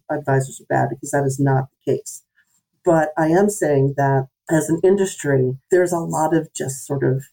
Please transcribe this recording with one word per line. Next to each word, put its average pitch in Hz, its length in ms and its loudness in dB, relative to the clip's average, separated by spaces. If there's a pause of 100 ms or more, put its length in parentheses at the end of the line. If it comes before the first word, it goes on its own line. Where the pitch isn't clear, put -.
(120)
advisors 139 500 -2
are - 80 -20
bad," 131 200 0
because - 220 -10
that 139 140 0
is 135 140 -2
not 135 260 2 (200)
the 135 80 -2
case. - 300 -8 (640)
But 160 320 4
I 160 100 2
am 190 220 4
saying 139 480 0
that 135 300 2 (220)
as 156 200 0
an 165 140 0
industry, 143 720 2 (140)
there's 180 200 2
a 170 80 -2
lot 160 360 -2
of 160 180 -2
just - 320 -8
sort 139 180 -4
of 131 300 0